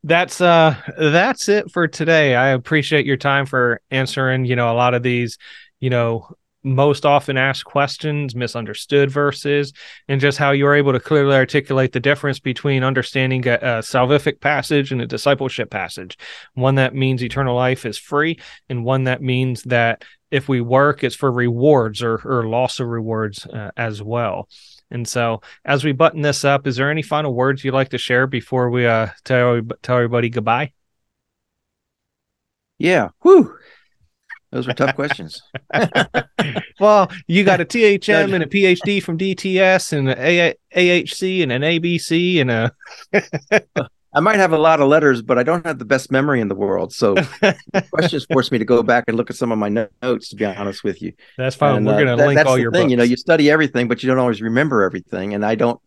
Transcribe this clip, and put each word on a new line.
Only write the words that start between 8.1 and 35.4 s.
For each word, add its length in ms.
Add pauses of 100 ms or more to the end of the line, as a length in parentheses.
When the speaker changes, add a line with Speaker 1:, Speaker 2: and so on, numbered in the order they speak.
Speaker 1:
misunderstood 760
verses, 640 (360)
and 120
just 180
how 120
you 140
were 100
able 180
to 80
clearly 340
articulate 580
the 80
difference 400
between 420
understanding 640
a, 80
a 40 (220)
salvific 600
passage 520
and 80
a 60
discipleship 640
passage. 460 (380)
One 220
that 180
means 280
eternal 320
life 320
is 100
free, 420 (300)
and 160
one 200
that 180
means 420
that 400 (260)
if 180
we 120
work, 440
it's 100
for 180
rewards 680
or, 220
or 220
loss 340
of 80
rewards, 580
uh, 300
as 260
well. 460 (420)
And 160
so 340 (240)
as 200
we 80
button 300
this 220
up, 220
is 100
there 140
any 120
final 300
words 320
you'd 80
like 180
to 80
share 280
before 420
we, 160
uh, 240 (160)
tell, 360 (200)
tell 160
everybody 320
goodbye? 440 (2000)
Speaker 2:
Yeah. 300 (140)
Whew. 320 (960)
Those 160
were 80
tough 220
questions. 440 (320)